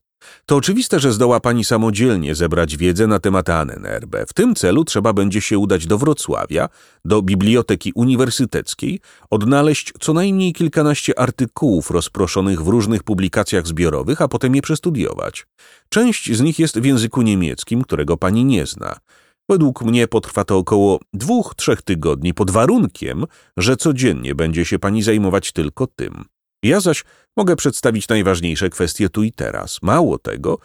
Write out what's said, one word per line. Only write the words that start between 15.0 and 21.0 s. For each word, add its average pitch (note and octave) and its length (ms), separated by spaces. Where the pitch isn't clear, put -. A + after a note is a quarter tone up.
Część G#3+ 480
z A2 40
nich D3+ 180
jest D#3 220
w A#2+ 40
języku B2 380
niemieckim, G2+ 600
którego D2+ 340
pani G#2 280
nie G#2+ 220
zna. - 320
Według D3+ 320
mnie A#2 260
potrwa G#2 360
to G2 140
około G2+ 420